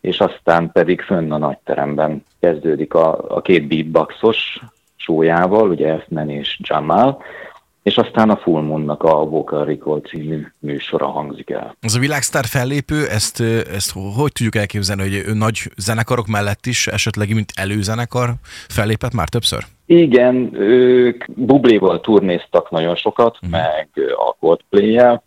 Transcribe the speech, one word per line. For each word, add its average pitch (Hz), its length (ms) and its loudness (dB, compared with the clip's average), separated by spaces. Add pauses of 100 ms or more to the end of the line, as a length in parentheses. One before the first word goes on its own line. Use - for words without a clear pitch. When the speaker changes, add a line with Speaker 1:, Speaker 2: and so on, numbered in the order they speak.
Speaker 1:
és 92 180 -4
aztán 85 520 0
pedig 87 300 2
fönn 82 300 -2
a 76 60 -2
nagyteremben 71 840 -4 (160)
kezdődik 76 540 0
a, 80 440 0
a 87 40 -2
két 82 260 2
beatboxos 80 920 -2 (360)
sójával, 87 720 2
ugye 76 180 0
Elfman 78 420 -4
és 73 340 -8
Jamal, 87 600 0 (600)
és 104 120 0
aztán 113 340 2
a 101 80 4
Full 80 240 0
Moon-nak 76 420 -4
a 78 220 4
Vocal 76 400 -2
Recall 76 360 -4
című 76 440 -8 (140)
műsora 71 480 -4
hangzik 73 420 -8
el. - 300 -10
Speaker 2:
Ez 113 160 -4
a 123 40 0
világsztár 139 460 -2
fellépő, 143 640 -2
ezt, - 320 -4
ö, 113 200 0 (140)
ezt 98 180 -6
ho-, 98 200 -8 (100)
hogy 147 100 0
tudjuk 113 240 -4
elképzelni, 101 460 -2
hogy 98 260 -4
ő 110 60 -2
nagy 110 440 -2
zenekarok 113 500 -2
mellett 104 380 -4
is 123 220 -2
esetleg, 104 460 -2
mint 107 220 -2
előzenekar 110 720 -4 (380)
fellépett 110 460 -2
már 92 160 -2
többször? - 360 -4 (200)
Speaker 1:
Igen, 127 680 4
ők 123 720 4
Bubléval 110 760 4
turnéztak 92 680 2
nagyon 85 260 0
sokat, 117 460 0
Speaker 2:
Mhm. 90 100 -6
Speaker 1:
meg, 78 420 -2
ö, 67 180 -2
a - 280 -2
Coldplay-jel 107 880 4